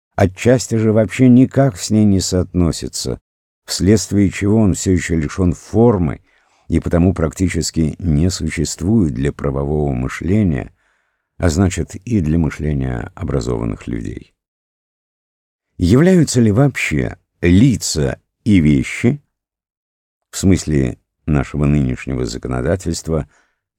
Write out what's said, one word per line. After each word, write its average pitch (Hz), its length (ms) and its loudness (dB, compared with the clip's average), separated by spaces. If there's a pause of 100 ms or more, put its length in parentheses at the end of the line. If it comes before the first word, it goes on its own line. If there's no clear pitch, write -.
(140)
отчасти 113 640 0
же 110 160 2
вообще 110 360 2
никак 131 480 4
с - 140 -10
ней 107 140 4
не 98 160 4
соотносится, 82 1000 -2 (480)
вследствие 101 640 2
чего 101 280 0
он 101 160 2
все - 180 -2
еще 85 240 -2
лишен 82 380 -2
формы 95 680 0 (480)
и 82 100 0
потому 85 360 2
практически 80 840 -4
не 85 320 0
существует 82 840 -2
для 67 200 -4
правового 71 600 -4
мышления, 73 800 -2 (640)
а 85 140 0
значит 87 460 -2
и 107 240 -2
для 78 180 0
мышления 67 800 -4
образованных 57 720 -6
людей. 58 460 -10 (1400)
Являются 139 640 4
ли 110 120 4
вообще 95 680 -2 (220)
лица 87 800 2 (240)
и 98 160 4
вещи, 76 600 0 (1120)
в - 80 -14
смысле 76 600 0 (280)
нашего 71 380 -2
нынешнего 65 640 -2
законодательства, 71 1000 -4 (500)